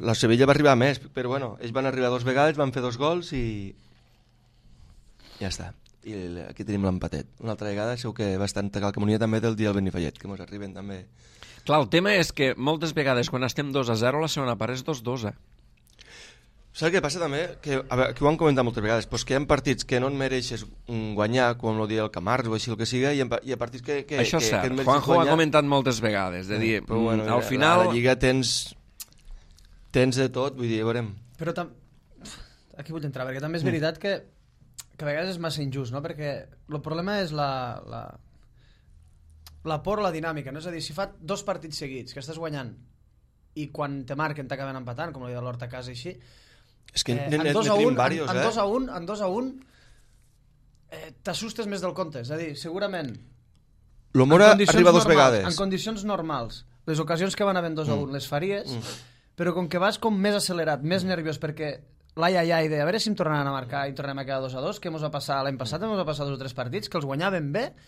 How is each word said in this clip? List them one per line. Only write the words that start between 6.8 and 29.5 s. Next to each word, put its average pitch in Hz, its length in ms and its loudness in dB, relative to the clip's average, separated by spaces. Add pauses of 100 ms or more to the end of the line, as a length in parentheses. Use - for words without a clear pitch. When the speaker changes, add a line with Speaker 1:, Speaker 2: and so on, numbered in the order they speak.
Speaker 1:
l'empatet. 85 400 -2 (160)
Una 113 100 -4
altra 104 140 -6
vegada 107 320 -2
segur 120 180 -8
que 101 220 0
bastanta 101 420 -4
calcamonia 104 380 2
també 110 240 2
del 113 160 2
dia 107 100 2
del 98 120 0
Benifallet, 90 360 -2
que - 80 -16
mos 95 140 -12
arriben 98 340 -12
també. 95 300 -12 (640)
Speaker 2:
Clar, 147 160 6
el 98 80 -6
tema 196 240 4
és 165 160 2
que 131 240 2
moltes 156 400 -2
vegades 131 340 2
quan 127 140 -2
estem 143 260 -4
dos 131 220 0
a 113 80 2
zero, 127 240 2
la 156 80 -2
segona 127 260 0
part 113 160 -2
és 127 140 -8
dos 127 160 -6
dos, 120 240 -4
eh? 107 60 -6 (1400)
Speaker 1:
Saps 165 160 2
què 185 80 4
passa 147 160 -2
també? 147 220 -2 (180)
Que, 139 220 -2
a 127 180 -4
veure, 127 160 2
que 135 80 -6
ho 143 80 6
han 160 80 2
comentat 143 240 4
moltes 117 220 -2
vegades, 113 260 2
però 120 160 -4
que 131 80 0
hi - 20 4
ha 139 40 0 (100)
partits 131 380 0
que 123 100 2
no 135 140 0
et - 20 -4
mereixes, 127 480 -4 (240)
mm, 110 300 -6
guanyar, 120 320 4 (100)
com 110 240 -2
el 107 80 -2
dia 110 140 0
del 107 100 -4
Camarles 110 380 -2
o - 20 0
així, 110 160 -4
el 107 80 -4
que 110 80 -2
siga, 127 300 0
i 135 80 2
en 117 80 -4
pa-, 117 100 -2
hi 131 100 -8
ha 117 60 -4
partits 123 240 -8
que, 143 140 -4 (100)
que, 147 160 -2
Speaker 2:
Això 160 160 2
és 135 80 2
Speaker 1:
que, 107 60 2
Speaker 2:
cert, 98 100 2
Speaker 1:
que 127 80 0
et 127 60 -2
mereixes 131 100 -2
Speaker 2:
Juanjo 139 240 4
ho 165 60 6
ha - 80 8
Speaker 1:
guanyar. 143 100 4
Speaker 2:
comentat 151 320 4
moltes 135 380 2
vegades, 95 420 -2
de 104 80 -4
Speaker 1:
Eh, 107 80 0
Speaker 2:
dir, 113 140 2 (100)
Speaker 1:
però 110 220 0
bueno, 110 160 2
Speaker 2:
mm, 110 100 0
al 123 80 4
Speaker 1:
a, - 60 -4
Speaker 2:
final 156 340 6
Speaker 1:
a 180 60 4
la 120 80 0
Lliga 127 260 4
tens, 131 300 4 (1400)